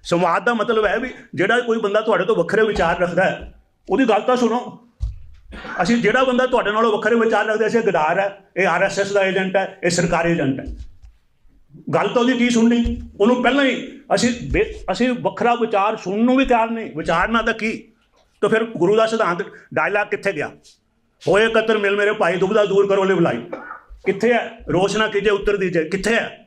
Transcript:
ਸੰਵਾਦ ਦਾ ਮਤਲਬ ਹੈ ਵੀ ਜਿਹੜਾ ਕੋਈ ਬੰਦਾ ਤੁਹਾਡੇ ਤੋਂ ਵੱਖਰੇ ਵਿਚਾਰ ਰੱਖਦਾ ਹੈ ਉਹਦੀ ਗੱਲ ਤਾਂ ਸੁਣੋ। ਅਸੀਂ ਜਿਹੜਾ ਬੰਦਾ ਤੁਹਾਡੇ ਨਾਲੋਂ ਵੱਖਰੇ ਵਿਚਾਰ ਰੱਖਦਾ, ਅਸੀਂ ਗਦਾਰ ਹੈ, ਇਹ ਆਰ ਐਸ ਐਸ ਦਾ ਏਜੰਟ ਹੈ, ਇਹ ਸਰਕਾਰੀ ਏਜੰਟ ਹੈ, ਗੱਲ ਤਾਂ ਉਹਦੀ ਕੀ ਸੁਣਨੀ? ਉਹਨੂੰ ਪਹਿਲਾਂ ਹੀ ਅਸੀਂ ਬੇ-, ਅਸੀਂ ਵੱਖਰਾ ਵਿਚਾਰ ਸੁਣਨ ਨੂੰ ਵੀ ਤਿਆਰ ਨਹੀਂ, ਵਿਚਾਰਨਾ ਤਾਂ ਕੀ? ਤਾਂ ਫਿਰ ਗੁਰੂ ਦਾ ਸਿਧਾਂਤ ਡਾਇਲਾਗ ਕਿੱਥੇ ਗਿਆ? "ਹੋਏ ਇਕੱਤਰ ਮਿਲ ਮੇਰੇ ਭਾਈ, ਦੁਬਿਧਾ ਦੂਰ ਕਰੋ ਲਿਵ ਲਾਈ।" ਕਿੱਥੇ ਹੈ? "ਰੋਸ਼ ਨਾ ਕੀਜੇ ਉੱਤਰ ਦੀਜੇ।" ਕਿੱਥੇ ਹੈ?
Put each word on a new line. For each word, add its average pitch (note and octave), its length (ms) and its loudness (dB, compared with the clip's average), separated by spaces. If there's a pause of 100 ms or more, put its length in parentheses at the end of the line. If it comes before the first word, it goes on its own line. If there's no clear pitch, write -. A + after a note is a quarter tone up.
ਸੰਵਾਦ F3 420 0
ਦਾ A#3+ 100 2
ਮਤਲਬ A3 320 0
ਹੈ G3 120 0
ਵੀ B3 100 -6 (260)
ਜਿਹੜਾ A3+ 260 2
ਕੋਈ A#3 180 -2
ਬੰਦਾ G#3+ 220 0
ਤੁਹਾਡੇ A3 240 0
ਤੋਂ A3 120 2
ਵੱਖਰੇ G3+ 300 2
ਵਿਚਾਰ F3+ 340 0
ਰੱਖਦਾ F3 240 0
ਹੈ - 300 -4 (360)
ਉਹਦੀ A#3+ 140 4
ਗੱਲ G#3+ 160 4
ਤਾਂ B3+ 160 0
ਸੁਣੋ। A#3+ 520 -2 (920)
ਅਸੀਂ A#3 140 2
ਜਿਹੜਾ A#3+ 280 2
ਬੰਦਾ B3+ 220 2
ਤੁਹਾਡੇ G#3+ 260 0
ਨਾਲੋਂ A3 200 2
ਵੱਖਰੇ G#3+ 220 0
ਵਿਚਾਰ A3 320 2
ਰੱਖਦਾ, G#3+ 200 0
ਅਸੀਂ A3+ 140 2
ਗਦਾਰ E3+ 380 2
ਹੈ, G3 260 -4 (120)
ਇਹ F#3+ 100 2
ਆਰ E3+ 160 2
ਐਸ G3 160 -2
ਐਸ G3 140 -2
ਦਾ G3+ 100 2
ਏਜੰਟ F#3+ 340 0
ਹੈ, F#3+ 260 -2
ਇਹ F3 80 0
ਸਰਕਾਰੀ E3+ 420 0
ਏਜੰਟ C#3+ 280 -2
ਹੈ, - 40 -12 (1300)
ਗੱਲ E3+ 140 0
ਤਾਂ A#3+ 140 0
ਉਹਦੀ C4 100 2
ਕੀ A#3+ 180 0
ਸੁਣਨੀ? A#3 520 2 (180)
ਉਹਨੂੰ B3 220 4
ਪਹਿਲਾਂ C4+ 220 2
ਹੀ - 360 -4 (140)
ਅਸੀਂ A#3 360 -2
ਬੇ-, G3+ 240 0 (180)
ਅਸੀਂ B3 280 0
ਵੱਖਰਾ G3 340 0
ਵਿਚਾਰ A3 420 0
ਸੁਣਨ G3+ 280 -2
ਨੂੰ B3 120 4
ਵੀ C4+ 100 2
ਤਿਆਰ A3+ 240 2
ਨਹੀਂ, A3+ 260 -8
ਵਿਚਾਰਨਾ F#3 460 0
ਤਾਂ A3+ 100 -2
ਕੀ? A3 360 -6 (520)
ਤਾਂ G3+ 80 2
ਫਿਰ A3 160 2
ਗੁਰੂ G#3 320 0
ਦਾ A3 100 4
ਸਿਧਾਂਤ G3+ 360 -2 (320)
ਡਾਇਲਾਗ F#3+ 320 0
ਕਿੱਥੇ G3+ 260 -4
ਗਿਆ? C#3 160 -6 (800)
"ਹੋਏ G#3 180 4
ਇਕੱਤਰ A3 320 2
ਮਿਲ G3+ 180 0
ਮੇਰੇ G#3 160 2
ਭਾਈ, F#3+ 240 0
ਦੁਬਿਧਾ G#3 280 2
ਦੂਰ G3 220 2
ਕਰੋ G3 180 2
ਲਿਵ F#3 160 2
ਲਾਈ।" A#2+ 220 0 (640)
ਕਿੱਥੇ A3 300 0
ਹੈ? - 240 -4 (140)
"ਰੋਸ਼ F#3+ 240 0
ਨਾ G#3+ 100 2
ਕੀਜੇ G3+ 240 0
ਉੱਤਰ G3+ 260 0
ਦੀਜੇ।" F3+ 280 -2
ਕਿੱਥੇ F#3+ 300 -2
ਹੈ? - 320 -6